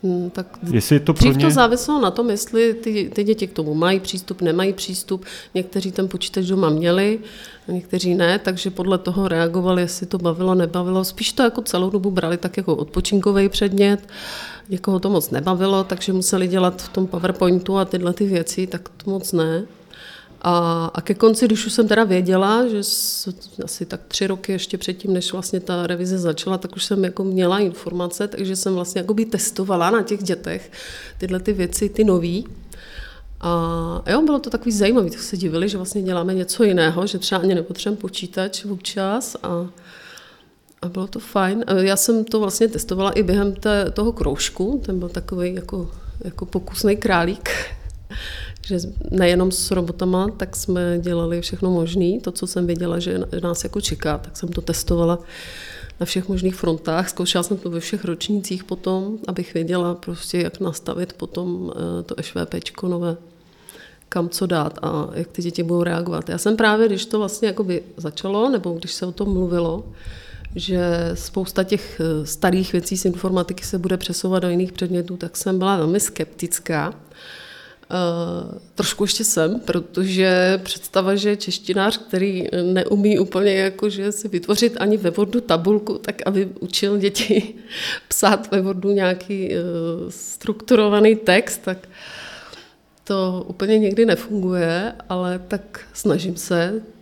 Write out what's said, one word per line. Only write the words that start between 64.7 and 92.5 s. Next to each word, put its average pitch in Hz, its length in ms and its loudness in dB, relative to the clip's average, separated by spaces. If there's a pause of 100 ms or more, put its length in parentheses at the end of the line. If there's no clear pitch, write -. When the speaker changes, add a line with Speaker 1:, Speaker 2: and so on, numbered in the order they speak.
Speaker 1:
a 151 320 -4
jak 170 140 -6
ty - 140 -10
děti 175 220 -4
budou 175 200 2
reagovat. 170 460 -4
Já 170 80 -4
jsem 214 200 2
právě, 220 300 4
když 196 180 0
to 214 140 0
vlastně 208 280 -2
jakoby 185 360 -2 (140)
začalo, 196 520 -2
nebo 185 240 0
když 165 200 -8
se - 120 -6
o 180 60 -6
tom 202 220 -2
mluvilo, 175 500 0 (720)
že 180 260 -2 (320)
spousta 190 500 -4
těch, - 380 -2
eh, 156 240 0
starých 185 480 2
věcí 180 240 0
z 185 80 -2
informatiky 180 580 -2
se - 140 -4
bude 185 200 0
přesouvat 185 460 -2
do 180 60 2
jiných 180 220 0
předmětů, 180 460 -2
tak 175 200 -10
jsem 190 220 0
byla 190 180 2
velmi 170 220 2
skeptická. 156 920 -4 (1000)
Eh, 175 640 -2 (160)
trošku - 280 -2
ještě 208 200 -2
jsem, 185 360 2
protože 185 1040 2
představa, 190 520 0
že 208 220 2
češtinář, 196 600 0
který 185 500 -2 (160)
neumí 202 560 4
úplně 190 360 4
jako, 190 340 2
že 196 220 -2
si 208 160 -6
vytvořit 202 520 2
ani 208 180 4
ve 185 120 2
Wordu 202 320 0
tabulku, 208 560 2
tak - 280 -8
aby 196 240 0 (100)
učil 202 380 0
děti 202 560 2 (280)
<laughs> - 260 -6
psát 208 440 2
ve 196 100 2
Wordu 190 300 0
nějaký, 185 640 0
eh, 180 40 0 (520)
strukturovaný 214 1080 4
text, 220 480 2
tak 185 140 -6 (1300)